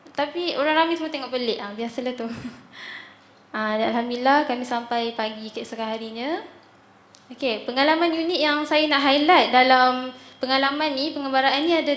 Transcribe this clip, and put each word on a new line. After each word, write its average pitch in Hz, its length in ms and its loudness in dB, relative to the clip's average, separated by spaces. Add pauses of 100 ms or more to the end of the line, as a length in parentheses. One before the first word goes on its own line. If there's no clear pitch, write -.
(180)
Tapi 311 400 -4
orang 311 240 2
ramai 330 160 0
semua 311 160 -6
tengok 269 160 -8
pelik, 247 320 -2
ah, 202 160 -10
biasalah 247 400 -6
tu. 226 80 -6
<laughs> 233 120 -8 (1160)
Ah, 214 240 -2
dan 220 160 0
Alhamdulillah 247 560 0
kami 247 160 -4
sampai 233 480 -4
pagi 220 400 -8
keesokan 226 320 -8
harinya. 226 560 -6 (880)
Okey, 233 400 -4
pengalaman 311 400 4
unik 330 320 0
yang 302 240 2
saya 302 240 2
nak 277 160 2
highlight 285 480 6
dalam 254 560 6 (340)
pengalaman 277 480 0
ni, 294 240 -4
pengembaraan 269 480 0
ni 339 80 2
ada 294 260 2